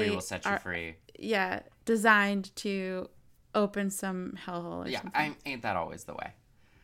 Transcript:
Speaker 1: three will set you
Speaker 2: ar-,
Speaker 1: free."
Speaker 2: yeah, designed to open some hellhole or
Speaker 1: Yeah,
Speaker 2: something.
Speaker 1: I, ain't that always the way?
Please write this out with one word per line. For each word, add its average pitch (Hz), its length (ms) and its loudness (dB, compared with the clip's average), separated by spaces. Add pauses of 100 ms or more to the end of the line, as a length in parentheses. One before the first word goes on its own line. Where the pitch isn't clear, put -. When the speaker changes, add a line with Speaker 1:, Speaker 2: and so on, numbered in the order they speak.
Speaker 1:
three 208 80 2
will 180 80 -2
set - 220 -6
you 202 80 0
Speaker 2:
ar-, 196 80 2
Speaker 1:
free." 85 360 -4 (220)
Speaker 2:
yeah, 196 420 0 (240)
designed 202 720 6
to 185 540 -4 (440)
open 202 360 2
some 185 560 -4
hellhole 175 400 -6
or - 20 -6
Speaker 1:
Yeah, - 140 -4
Speaker 2:
something. - 180 -2 (240)
Speaker 1:
I, 147 40 -10
ain't 127 140 -6
that 104 140 2
always 80 280 -4
the 76 100 -10
way? - 180 -8 (520)